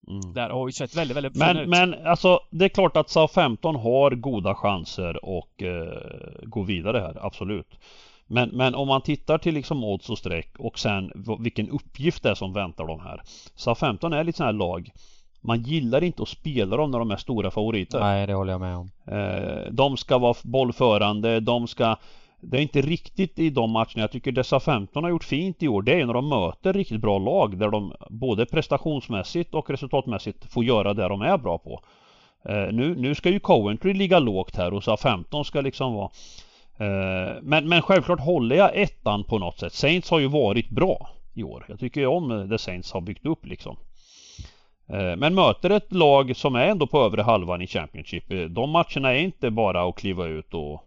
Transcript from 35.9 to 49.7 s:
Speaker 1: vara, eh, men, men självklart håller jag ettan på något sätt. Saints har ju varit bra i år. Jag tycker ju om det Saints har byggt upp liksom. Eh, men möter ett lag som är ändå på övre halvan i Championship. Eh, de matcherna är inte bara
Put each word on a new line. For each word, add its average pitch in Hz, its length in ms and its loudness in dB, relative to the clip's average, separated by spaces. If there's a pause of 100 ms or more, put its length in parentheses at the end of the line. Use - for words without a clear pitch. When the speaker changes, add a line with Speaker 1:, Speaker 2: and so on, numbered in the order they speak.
Speaker 1:
vara, 101 160 -4 (680)
eh, 95 640 -2
men, 151 280 0
men 170 120 4
självklart 175 380 4
håller 135 360 2
jag 196 200 6
ettan 107 480 0
på 113 160 0
något 85 200 -6
sätt. 87 140 -6
Saints 160 360 0
har 160 100 4
ju 139 80 2
varit 120 420 2
bra 139 400 0 (240)
i 117 100 -8
år. 60 260 -12
Jag 123 100 -14
tycker 131 220 -4
ju 131 60 2
om 127 420 0
det 110 80 0
Saints 90 340 -8
har 95 100 -4
byggt 92 240 -10
upp 156 200 -4
liksom. - 320 -12 (1120)
Eh, 92 280 -2
men 151 180 2
möter 170 340 4
ett 202 240 2
lag 139 420 6
som 139 200 0
är 127 120 4
ändå 180 200 2
på 147 140 2
övre 104 200 2
halvan 90 400 2
i 92 60 -6
Championship. - 640 -8
Eh, 92 100 -4
de 87 280 -4
matcherna 151 440 0
är 131 60 2
inte 156 320 -2
bara 92 380 2